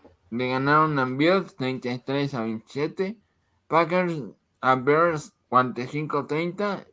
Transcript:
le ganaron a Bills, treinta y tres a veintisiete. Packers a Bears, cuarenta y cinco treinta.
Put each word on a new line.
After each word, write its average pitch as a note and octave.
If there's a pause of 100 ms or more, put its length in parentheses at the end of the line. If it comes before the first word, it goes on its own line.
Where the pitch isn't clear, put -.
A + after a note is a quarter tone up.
(320)
le B2+
ganaron D3
a C3
Bills, D#3
treinta B2+
y B2
tres C#3
a A#2+
veintisiete. D3+ (500)
Packers E3 (380)
a C3
Bears, D3 (140)
cuarenta B2
y C3
cinco D3
treinta. F3